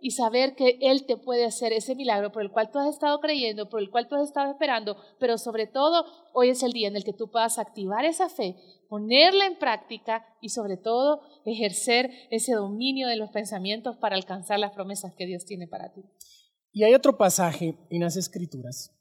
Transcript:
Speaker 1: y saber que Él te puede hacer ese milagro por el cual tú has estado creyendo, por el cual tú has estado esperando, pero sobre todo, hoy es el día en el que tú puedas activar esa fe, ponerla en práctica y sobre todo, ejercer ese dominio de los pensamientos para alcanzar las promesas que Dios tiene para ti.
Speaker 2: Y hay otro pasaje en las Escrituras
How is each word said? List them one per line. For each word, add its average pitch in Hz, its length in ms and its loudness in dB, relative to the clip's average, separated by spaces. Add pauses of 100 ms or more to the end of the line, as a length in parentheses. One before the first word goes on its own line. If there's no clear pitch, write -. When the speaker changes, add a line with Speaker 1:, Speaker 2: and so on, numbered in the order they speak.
Speaker 1:
y 262 120 -4
saber 254 420 2
que 247 260 4
Él 269 260 4
te 233 100 0
puede 240 280 0
hacer 226 280 -2
ese 220 220 -4
milagro 214 380 0
por 220 100 -6
el 202 80 -6
cual 220 220 0
tú 285 60 -2
has 285 100 0
estado 294 320 0
creyendo, 240 480 -2
por 226 120 -4
el 196 100 -6
cual 240 180 0
tú 285 80 -4
has 285 120 2
estado 277 220 -2
esperando, 240 460 -2 (240)
pero 233 180 2
sobre 220 280 -4
todo, 311 380 2 (300)
hoy 247 160 6
es 254 120 0
el 247 100 -2
día 226 160 -2
en 208 80 -6
el 196 80 -6
que 208 80 -6
tú 220 180 -8
puedas 226 280 0
activar 208 460 -4
esa 330 240 0
fe, 196 280 -6 (320)
ponerla 277 580 4
en 370 120 -4
práctica 226 680 -4 (160)
y 220 100 -12
sobre 202 260 -4
todo, 247 440 0 (240)
ejercer 233 680 0 (200)
ese 226 240 -2
dominio 240 540 -2
de 233 80 -2
los 214 140 -8
pensamientos 214 680 -6
para 202 200 -2
alcanzar 190 420 -4
las 202 140 -2
promesas 196 440 -10
que 185 100 -8
Dios 180 180 -8
tiene 180 220 -12
para 175 260 -14
ti. 196 100 -20 (680)
Speaker 2:
Y 208 120 2
hay 220 100 10
otro 269 240 6
pasaje 175 580 2 (140)
en 170 100 -2
las 170 160 -2
Escrituras 151 840 -10